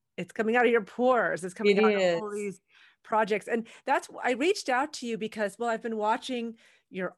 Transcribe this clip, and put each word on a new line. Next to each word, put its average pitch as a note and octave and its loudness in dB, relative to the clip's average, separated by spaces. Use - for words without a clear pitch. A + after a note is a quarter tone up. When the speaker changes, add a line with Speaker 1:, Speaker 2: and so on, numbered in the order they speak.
Speaker 1:
It's F3+ -10
coming A3 -2
out B3 4
of B3 6
your A3+ 2
pores. G#3+ 0
It's F3+ -10
coming G3+ 4
Speaker 2:
It G#3+ 6
Speaker 1:
out G#3+ 6
of G3 2
all G#3 -10
Speaker 2:
is. G#3 -8
Speaker 1:
these G3+ -6
projects. G#3+ 0
And A#3 -2
that's, C#4+ 0
I B3 0
reached D#4 0
out C4+ 0
to B3 -10
you A3+ -4
because, G#3+ -4
well, A#3 -4
I've A3+ -4
been A3+ -6
watching A#3 -2
your F#3 -6